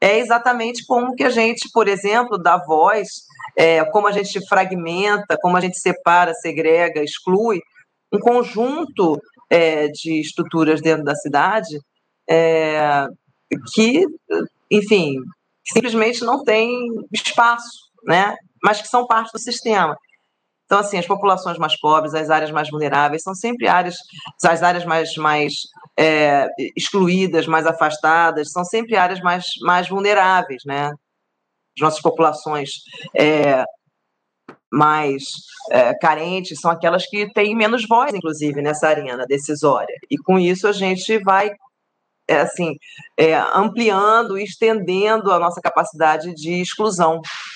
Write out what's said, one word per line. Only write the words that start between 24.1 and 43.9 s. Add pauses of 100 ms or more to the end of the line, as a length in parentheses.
as
áreas
mais,
mais, (440)
é, (280)
excluídas,
mais
afastadas,
são
sempre
áreas
mais, (180)
mais
vulneráveis,
né? (840)
As
nossas
populações, (460)
é, (1120)
mais, (480)
é,
carentes
são
aquelas
que
têm
menos
voz,
inclusive,
nessa
arena
decisória. (160)
E
com
isso
a
gente
vai, (800)
é,
assim, (420)
é, (200)
ampliando,